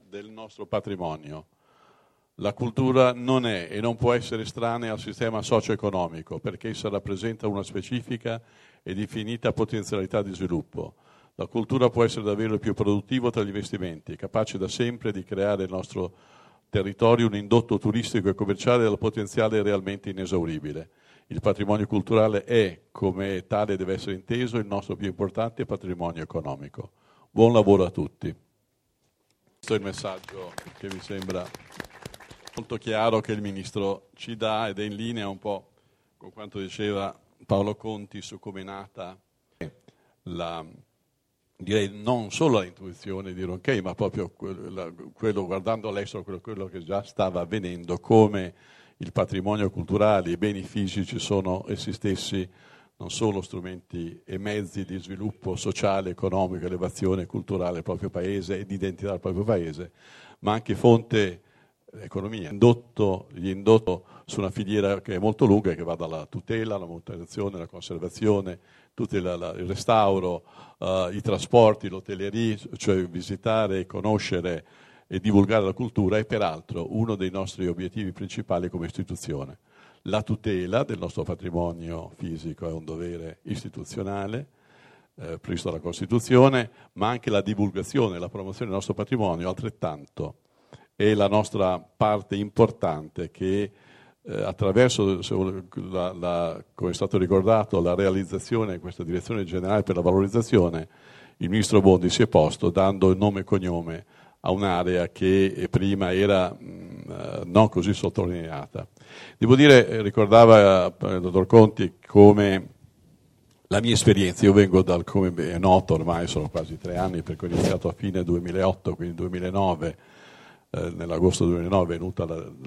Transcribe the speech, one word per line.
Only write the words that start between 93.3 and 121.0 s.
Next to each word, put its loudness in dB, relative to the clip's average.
che, -2
eh, -6
attraverso, 2
se -6
vuole, -2
la, -4
la, -4
come -4
è -4
stato -2
ricordato, 4
la 2
realizzazione 0
di -8
questa -12
direzione -4
generale 0
per -2
la -2
valorizzazione, 2
il -4
ministro 4
Bondi 8
si 2
è 6
posto 4
dando 4
il 4
nome 2
e -6
cognome -4
a -2
un'area 0
che, 2
eh, -4
prima 0
era, 2
mm, -16
eh, -10
non 6
così 0
sottolineata. -4
Devo 6
dire, 12
eh, -2
ricordava, 10
eh, -2
il -2
dottor 2
Conti 8
come 8
la 2
mia 2
esperienza, 4
io 10
vengo 8
dal, 0
come 0
è -4
noto 6
ormai, 0
sono -4
quasi -6
tre -8
anni, -2
perché -8
ho -4
iniziato 0
a -2
fine -4
duemilaotto, 0
quindi -8
duemilanove, -2
eh, -6
nell'agosto 2